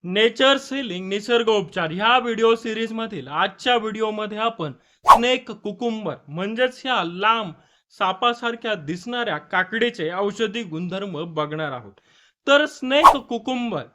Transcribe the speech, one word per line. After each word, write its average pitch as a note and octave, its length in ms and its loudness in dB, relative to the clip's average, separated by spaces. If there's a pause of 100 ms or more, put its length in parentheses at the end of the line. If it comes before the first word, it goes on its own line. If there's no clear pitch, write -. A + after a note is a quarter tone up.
नेचर्स A#3 680 2
हिलिंग F#3+ 360 -6
निसर्गोपचार G#3 800 0
ह्या G#3+ 280 2
व्हिडिओ A3+ 360 2
सिरीज A3+ 380 -4
मधील G#3+ 360 -8
आजच्या G3+ 480 0
व्हिडिओ G#3+ 340 -2
मध्ये G#3+ 280 -6
आपण G#3+ 340 -4 (320)
स्नेक B3 460 6
कुकुंबर G#3+ 640 -6 (140)
म्हणजेच A3+ 560 -4
ह्या A#3+ 200 0
लांब F#3+ 480 0 (480)
सापासारख्या A#3 760 -2
दिसणाऱ्या F3 600 -6
काकडीचे F#3+ 760 -2
औषधी G3+ 500 -4
गुणधर्म F3 600 -8 (120)
बघणार D3+ 380 -4
आहोत. A2+ 200 -12 (540)
तर C#4+ 200 6
स्नेक C#4+ 500 4 (120)
कुकुंबर A#3 540 -4 (120)